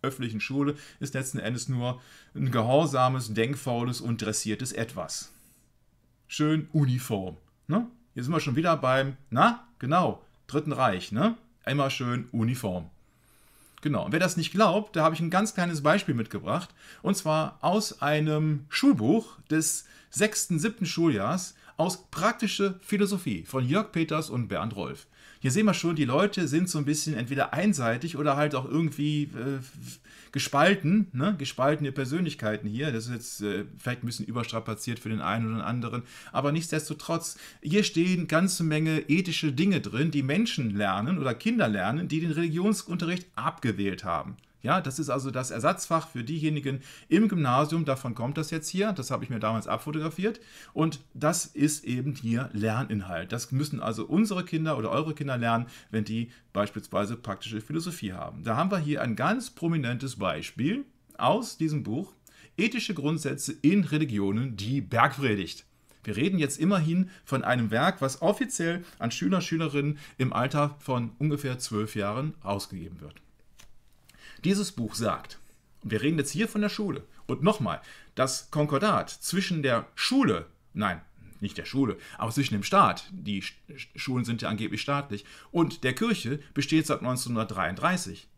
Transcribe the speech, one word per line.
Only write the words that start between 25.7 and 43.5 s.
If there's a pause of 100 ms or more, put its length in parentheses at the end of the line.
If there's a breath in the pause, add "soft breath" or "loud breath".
schon,
die
Leute
sind
so
ein
bisschen
entweder
einseitig
oder
halt
auch
irgendwie,
äh, (720 loud breath)
gespalten,
ne?
Gespaltene
Persönlichkeiten
hier.
Das
ist
jetzt,
äh, (120)
vielleicht
ein
bisschen
überstrapaziert
für
den
einen
oder
anderen. (260 loud breath)
Aber
nichtsdestotrotz, (240 loud breath)
hier
stehen
ganze
Menge (100)
ethische
Dinge
drin,
die
Menschen
lernen
oder
Kinder
lernen,
die
den
Religionsunterricht
abgewählt